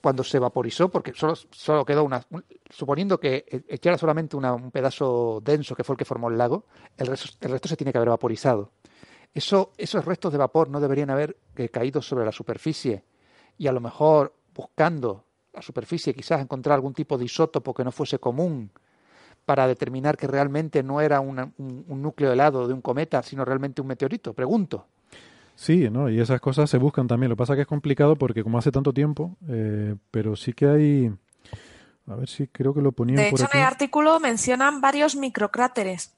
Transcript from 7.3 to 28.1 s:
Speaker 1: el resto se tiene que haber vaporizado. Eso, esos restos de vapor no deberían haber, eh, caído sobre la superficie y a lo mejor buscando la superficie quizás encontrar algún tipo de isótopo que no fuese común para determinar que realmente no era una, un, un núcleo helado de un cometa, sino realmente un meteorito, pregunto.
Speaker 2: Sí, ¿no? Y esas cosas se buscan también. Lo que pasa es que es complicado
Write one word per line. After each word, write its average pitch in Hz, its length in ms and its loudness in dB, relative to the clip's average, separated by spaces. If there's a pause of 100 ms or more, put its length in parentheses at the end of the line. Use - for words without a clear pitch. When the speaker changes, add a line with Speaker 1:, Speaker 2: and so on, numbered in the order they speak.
Speaker 1:
el 127 100 -6
resto 131 180 -6
se 156 80 -4
tiene 135 140 -2
que 123 60 0
haber 117 120 4
vaporizado. 113 640 0 (600)
Eso, 190 440 0
esos 185 280 -4
restos 180 260 -2
de 143 80 0
vapor 147 300 2
no 143 100 -4
deberían 139 320 0
haber, 147 260 -2 (180)
eh, 120 140 -6
caído 135 320 -2
sobre 123 240 -4
la 110 60 0
superficie 117 720 -6 (540)
y 143 100 -4
a 135 40 2
lo 127 80 -2
mejor 147 540 4 (220)
buscando 139 680 -2 (300)
la - 80 -18
superficie 135 520 -6
quizás 135 280 -2
encontrar 135 340 0
algún 139 180 -2
tipo 147 240 -4
de 123 80 -4
isótopo 151 480 -2
que 131 100 -4
no 123 80 -4
fuese 139 280 -4
común 131 520 -4 (720)
para 135 220 4
determinar 131 500 -2
que 147 100 -6
realmente 143 560 0
no 135 180 -4
era 147 200 4
una, 135 360 -8
un, 131 300 -12
un 139 140 -8
núcleo 143 320 0
helado 131 340 4
de 127 60 -2
un 131 80 -6
cometa, 143 420 -2
sino 135 220 -6
realmente 135 360 -4
un 135 60 -6
meteorito, 135 460 -4
pregunto. 151 520 -2 (680)
Speaker 2:
Sí, 160 340 4
¿no? 127 200 0
Y 113 100 2
esas 123 200 2
cosas 147 300 2
se 135 80 4
buscan 131 300 2
también. 120 220 2
Lo 117 60 2
que 101 40 -8
pasa 123 140 0
es 135 40 2
que 143 60 0
es - 40 -2
complicado 143 480 4